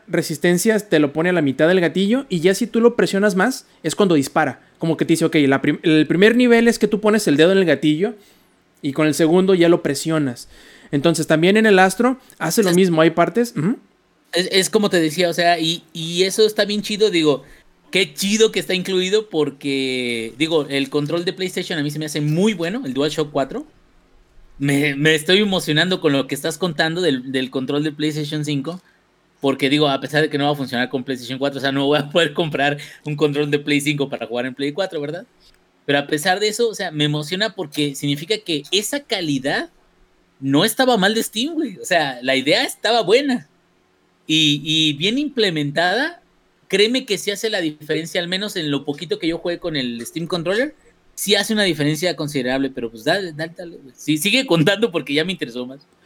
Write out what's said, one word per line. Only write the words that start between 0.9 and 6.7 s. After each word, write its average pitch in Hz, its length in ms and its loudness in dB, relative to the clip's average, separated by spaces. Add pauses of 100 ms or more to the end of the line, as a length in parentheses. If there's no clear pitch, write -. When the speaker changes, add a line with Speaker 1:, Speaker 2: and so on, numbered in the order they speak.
Speaker 1:
lo 147 140 2
pone 160 160 0
a 180 60 2
la 170 80 2
mitad 147 260 2
del 185 140 4
gatillo 196 480 0
y 175 100 0
ya 185 140 4
si 233 120 -2
tú 233 140 0
lo 233 160 6
presionas 196 400 2
más, 220 300 0 (160)
es 156 120 -4
cuando 190 200 4
dispara. 139 480 0 (160)
Como 165 180 -2
que 147 80 0
te 147 80 2
dice, 165 140 2
ok, 165 100 0 (100)
la 135 140 2
prim-, 147 220 0
el 156 240 4
primer 196 300 4
nivel 233 320 4
es 226 100 2